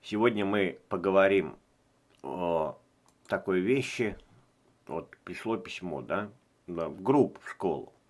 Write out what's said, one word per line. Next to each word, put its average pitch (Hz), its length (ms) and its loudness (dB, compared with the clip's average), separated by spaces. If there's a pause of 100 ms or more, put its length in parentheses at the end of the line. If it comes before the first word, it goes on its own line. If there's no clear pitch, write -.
Сегодня 104 440 2
мы 98 420 0
поговорим 95 680 4 (680)
о 82 540 -2 (500)
такой 92 320 0
вещи. 117 580 -2 (720)
Вот - 380 -10
пришло 107 320 -4
письмо, 82 440 -8
да, 95 280 -4 (360)
да, 85 220 -4
в 73 140 -10
группу, 127 400 2
в - 80 -16
школу. - 440 -4 (160)